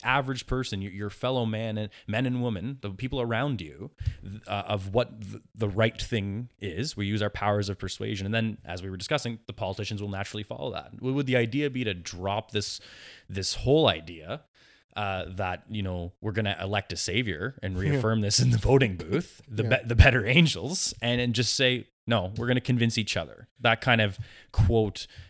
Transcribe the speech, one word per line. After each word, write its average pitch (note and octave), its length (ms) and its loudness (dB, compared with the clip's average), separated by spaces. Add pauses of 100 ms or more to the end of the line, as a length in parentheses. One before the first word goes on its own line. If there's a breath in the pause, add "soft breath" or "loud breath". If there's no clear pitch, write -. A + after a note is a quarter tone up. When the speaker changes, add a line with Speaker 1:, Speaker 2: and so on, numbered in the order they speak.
Speaker 1:
average C3 420 0
person, B2+ 340 -4
your, G2 120 -6
your G2+ 180 -6
fellow B2+ 340 0
man A2 320 -2
and, G#2+ 140 -4 (160 loud breath)
men A2+ 180 0
and B2 180 -2
women, A#2+ 380 -4
the G2+ 100 -6
people B2+ 300 -4
around A#2 400 -2
you, D#2+ 300 -12 (320 loud breath)
th-, F#2+ 240 -12
uh, G2+ 220 -2
of G2 260 -2
what A#2 260 0
th-, G#2 220 -12 (140)
the A2 120 0
right A2 320 2
thing G#2+ 500 -4 (100)
is. G2+ 360 -6
We G2+ 100 -2
use G#2 140 0
our G#2 100 0
powers G#2 380 0
of G2 120 -6
persuasion, G2+ 460 -6
and G#2+ 80 -2
then, A2+ 300 0
as F2 160 -8
we F#2+ 100 -8
were F#2+ 60 -8
discussing, A#2 520 -4
the A2+ 40 -10
politicians G2 480 -6
will G#2 80 -6
naturally G2+ 360 -6
follow C3+ 280 -8
that. - 260 -12
W-, C3 160 -2
would C#3+ 120 0
the B2+ 100 2
idea B2+ 340 0
be B2+ 120 -4
to G#2+ 120 -2
drop F#2+ 580 -6
this, - 280 -4 (480 loud breath)
this F#2+ 280 -4
whole C3+ 320 4
idea, E2 540 -4 (520 soft breath)
uh, F#2+ 360 -2
that, F#2 380 -4
you G#2+ 140 -4
know, F2+ 380 -4
we're G#2 120 -4
gonna G2+ 280 0
elect G2 320 -2
a F2 40 -6
savior G2+ 640 -2
and F#2+ 140 -4
Speaker 2:
<laughs> F2+ 80 -2
Yeah. D3 80 2
Speaker 1:
reaffirm A2+ 300 2
this G#2 200 4
in B2 100 6
the A#2 80 4
voting B2 380 4
booth, F#2+ 520 -4
the A2 160 -2
Speaker 2:
Yeah. B2+ 180 2
Speaker 1:
be-, A#2 60 -6
the A#2 80 0
better C3 300 10
angels, C#3 760 4
and, A#2+ 200 0
and A#2+ 140 0
just A#2+ 200 2
say, B2+ 320 2 (220)
"No, G2+ 280 2
we're A#2+ 120 -2
gonna B2+ 120 2
convince A#2 380 2
each G#2+ 180 -2
other." C2 300 -8 (140)
That A#2 200 2
kind A#2 200 4
of, G2+ 180 2 (320 loud breath)
quote, G#2+ 560 4 (240 soft breath)